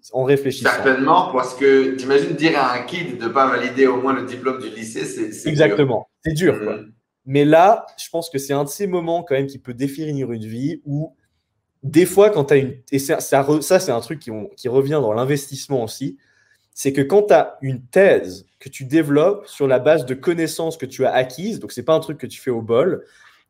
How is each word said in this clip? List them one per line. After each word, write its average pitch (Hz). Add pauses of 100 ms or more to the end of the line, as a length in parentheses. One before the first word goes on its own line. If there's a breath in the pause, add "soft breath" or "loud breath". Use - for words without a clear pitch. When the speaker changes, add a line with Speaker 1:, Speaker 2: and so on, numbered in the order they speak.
(120)
Speaker 1:
en 131
réfléchissant. 135
Speaker 2:
Certainement, 139
parce 127
que 135
t'imagines 143
dire 151
à 127
un 123
kid 170
de 113
pas 131
valider 127
au 123
moins 135
le 127
diplôme 123
du 113
lycée, 110
c'est, 107
c'est -
dur. 156
Speaker 1:
Exactement. 147 (160)
C'est 160
dur, 147
quoi. 107
Speaker 2:
Mhm. 107 (340)
Speaker 1:
Mais 139
là, 185 (120)
je -
pense 165
que 139
c'est 135
un 143
de 143
ces 202
moments 170
quand 143
même 139
qui 139
peut 127
définir 139
une 110
vie 135
où 147 (680)
des 151
fois, 196
quand 160
t'as 143
une... 131 (180)
Et 139
ça, 151
ça 165
re-, 147
ça, 185
c'est 135
un 117
truc 156
qui, -
on, 107
qui -
revient 139
dans 107
l'investissement 135
aussi, - (560)
c'est -
que 139
quand 196
t'as 160
une 135
thèse 113 (140)
que -
tu -
développes 151
sur 139
la 127
base 147
de 131
connaissances 165
que 131
tu 127
as 117
acquises, 147
donc 104
c'est 123
pas 160
un 156
truc 156
que 120
tu -
fais 131
au 117
bol, 120 (440 soft breath)